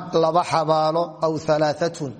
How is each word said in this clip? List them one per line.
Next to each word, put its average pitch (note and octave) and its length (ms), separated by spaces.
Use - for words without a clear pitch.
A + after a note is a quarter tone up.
laba E3 300
xabaalo, D#3 760
aw D#3+ 160
thalathatun, D3+ 840